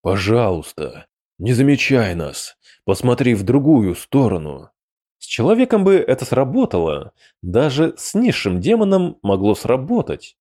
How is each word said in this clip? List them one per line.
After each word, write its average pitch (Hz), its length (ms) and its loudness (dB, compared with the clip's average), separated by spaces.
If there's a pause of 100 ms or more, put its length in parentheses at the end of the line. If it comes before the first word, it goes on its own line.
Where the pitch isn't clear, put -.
«Пожалуйста, 95 1040 -2 (320)
не 113 140 -2
замечай 131 640 2
нас, 78 420 -10 (280)
посмотри 120 500 0
в 101 80 -2
другую 120 520 2
сторону». 87 760 -2 (480)
С - 80 -20
человеком 220 580 2
бы 190 100 6
это 135 320 0
сработало, 127 880 -2 (300)
даже 135 540 0
с - 180 -12
низшим 185 460 0
демоном 190 600 0
могло 101 320 2
сработать. 131 880 -4